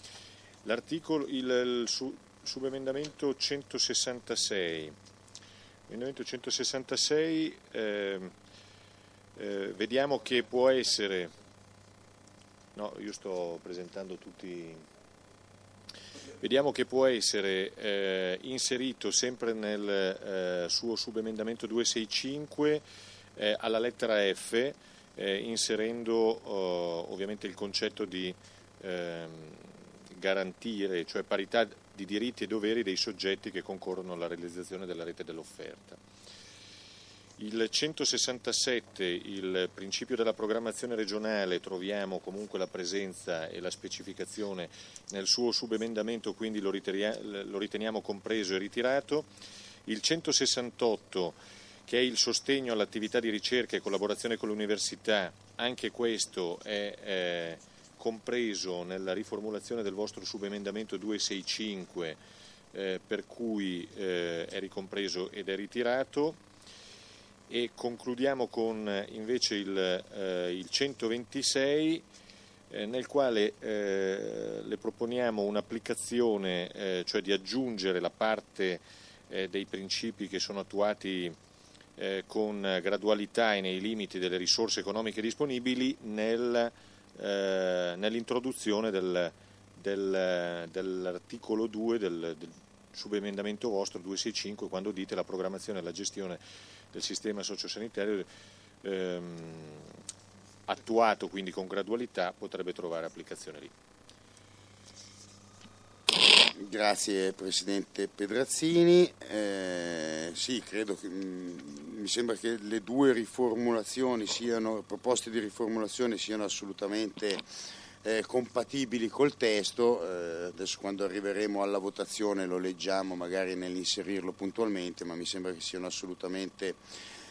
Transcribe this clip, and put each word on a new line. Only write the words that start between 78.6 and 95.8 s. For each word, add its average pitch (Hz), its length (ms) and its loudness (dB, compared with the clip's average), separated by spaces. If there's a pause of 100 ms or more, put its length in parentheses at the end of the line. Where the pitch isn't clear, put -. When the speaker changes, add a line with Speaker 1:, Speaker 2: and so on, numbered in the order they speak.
Speaker 1:
eh, 95 180 -2
dei 98 160 -2
principi 98 640 -4
che 92 100 -4
sono 101 220 -2
attuati, 95 720 0 (640)
eh, 95 260 -2
con 107 340 0 (220)
gradualità 104 720 4
e 98 80 2
nei 92 180 0
limiti 104 380 -4
delle 90 180 2
risorse 98 440 2
economiche 107 420 -2
disponibili 127 800 0
nel, 117 680 2 (480)
eh, 95 800 2
nell'introduzione 113 920 0
del, 90 420 2 (420)
del, 92 960 0
dell'articolo 92 960 -2
due, 113 320 0
del, 82 400 -2
del 82 120 -12 (420)
subemendamento 104 800 -2
vostro 98 300 0
due 92 180 -6
sei 113 160 -2
cinque, 101 340 -6
quando 95 240 -2
dite: 95 220 -6
"La 90 100 0
programmazione 95 540 -4
e 90 40 -2